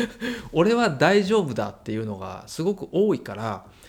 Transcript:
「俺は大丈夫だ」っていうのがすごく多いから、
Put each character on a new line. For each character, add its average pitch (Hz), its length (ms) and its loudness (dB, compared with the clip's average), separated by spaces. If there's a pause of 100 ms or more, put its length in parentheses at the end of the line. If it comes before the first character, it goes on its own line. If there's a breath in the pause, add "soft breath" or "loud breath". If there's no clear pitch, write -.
(520 loud breath)
「俺 180 220 4
は 233 160 4
大 180 340 4
丈 208 180 2
夫 135 120 -2
だ」 104 160 -2
っ - 60 -14
て - 160 -10
い 107 60 -2
う 110 80 -4
の 104 120 -6
が 95 300 -12
す - 160 -8
ご 196 100 0
く - 180 -8
多 190 220 4
い 120 60 -2
か 101 160 -10
ら、 104 300 -6 (240 loud breath)